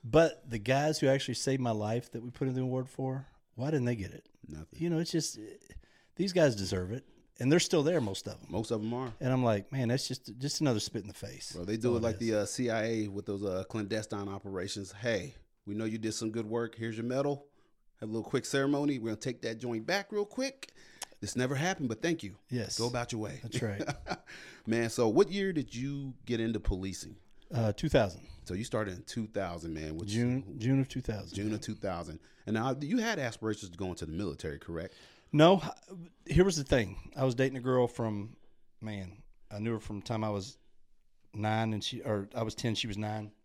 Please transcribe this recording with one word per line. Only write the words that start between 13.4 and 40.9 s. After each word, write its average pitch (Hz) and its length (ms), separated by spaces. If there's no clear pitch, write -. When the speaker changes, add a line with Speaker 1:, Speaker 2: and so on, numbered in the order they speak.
Speaker 2:
uh, 92 240
clandestine 104 600
operations. 98 640
"Hey, 104 440
we 101 80
know 110 100
you 110 140
did 107 160
some 110 180
good 110 140
work. 113 300
Here's 113 200
your 113 100
medal. 139 400
Have 110 80
a 107 40
little 110 160
quick 127 160
ceremony. 143 540
We're 110 120
gonna 107 100
take 123 220
that 113 180
joint 117 260
back 196 240
real 208 140
quick. - 480
This 104 160
never 127 180
happened, 156 340
but 110 140
thank 165 220
you. 95 100
Speaker 1:
Yes. 117 260
Speaker 2:
Go 117 120
about 120 240
your 110 80
way." 104 220
Speaker 1:
That's 120 200
right. 104 200
Speaker 2:
<laughs> - 380
Man, 113 240
so 117 180
what 160 220
year 196 220
did 147 220
you 135 400
get 117 140
into 113 180
policing? 95 580
Speaker 1:
Uh, 110 180
two 156 160
thousand. 113 380
Speaker 2:
So - 80
you 110 100
started 104 320
in 110 80
two 110 240
thousand, 87 460
man. 78 220
Which 98 120
Speaker 1:
June, 120 500
June 131 220
of 131 80
two 131 140
thousand. 95 340
Speaker 2:
June 107 180
of 107 60
two 107 160
thousand. 85 420
And 107 80
now 123 260
you 165 180
had 214 220
aspirations 110 500
to 85 80
go 95 120
into 85 160
the 76 60
military, 80 460
correct? 85 360
Speaker 1:
No. 165 300
Here 160 180
was 185 120
the 139 80
thing. 104 320
I 131 80
was 127 100
dating 131 240
a - 20
girl 127 260
from, 110 500
man, 98 420
I 107 80
knew 113 140
her 107 80
from 101 200
the - 60
time 110 180
I 107 60
was 101 260